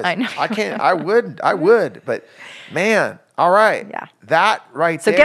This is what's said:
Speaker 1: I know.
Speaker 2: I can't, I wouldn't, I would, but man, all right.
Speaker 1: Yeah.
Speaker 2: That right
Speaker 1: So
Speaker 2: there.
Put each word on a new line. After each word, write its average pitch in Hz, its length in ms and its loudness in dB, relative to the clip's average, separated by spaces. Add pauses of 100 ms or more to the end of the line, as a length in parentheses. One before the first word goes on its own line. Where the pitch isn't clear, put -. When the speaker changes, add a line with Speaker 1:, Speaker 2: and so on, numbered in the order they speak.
Speaker 1:
I 175 100 -2
know. 240 140 -6 (100)
Speaker 2:
I 143 80 0
can't, 208 340 -6
I 165 120 2
wouldn't, 185 480 -2
I 160 140 2
would, 180 500 0
but 117 200 -6 (460)
man, 165 480 -2 (180)
all 165 140 2
right. 202 380 2
Speaker 1:
Yeah. - 180 -12 (160)
Speaker 2:
That 170 400 0 (100)
right 160 280 -2
Speaker 1:
So - 100 2
Speaker 2:
there. 170 140 2